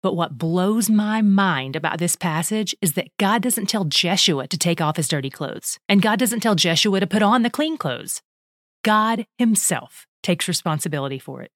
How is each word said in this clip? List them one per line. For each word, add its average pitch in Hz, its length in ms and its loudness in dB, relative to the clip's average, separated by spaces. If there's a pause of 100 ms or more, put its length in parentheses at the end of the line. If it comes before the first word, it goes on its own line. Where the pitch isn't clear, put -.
But 190 120 0
what 165 240 -4
blows 185 520 0
my 214 320 2
mind 180 540 2
about 160 220 -2
this 170 180 -2
passage 175 640 -2
is 165 140 -2
that - 220 -6
God 208 260 0
doesn't 233 240 -2
tell 196 180 -2
Jeshua 165 640 0
to 165 100 -6
take 170 220 0
off 156 160 0
his 156 100 -2
dirty 139 240 -4
clothes, - 480 -8 (100)
and 196 140 4
God 220 160 2
doesn't 233 220 -2
tell 214 160 2
Jeshua 180 420 2
to 190 80 2
put 208 160 0
on 226 200 4
the 233 80 0
clean 311 260 -2
clothes. - 460 -6 (600)
God 220 440 2 (120)
himself 196 680 0 (140)
takes - 260 0
responsibility 147 720 -2
for 135 220 -14
it. - 140 -18